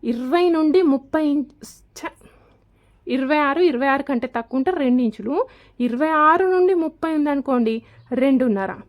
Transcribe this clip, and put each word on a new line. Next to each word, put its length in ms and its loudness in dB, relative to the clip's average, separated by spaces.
ఇరవై 320 0
నుండి 240 2
ముప్పై 300 -2
ఇంచ్-, 200 -4
ఛ, 120 -12
ఇరవై 220 0
ఆరు, 120 0
ఇరవై 240 -2
ఆరు 160 -4
కంటే 260 -2
తక్కువ 240 -4
ఉంటే 120 0
రెండు 220 2
ఇంచులు, 280 -6
ఇరవై 260 -2
ఆరు 260 4
నుండి 200 4
ముప్పై 340 -6
ఉందనుకోండి 560 0
రెండున్నర 500 2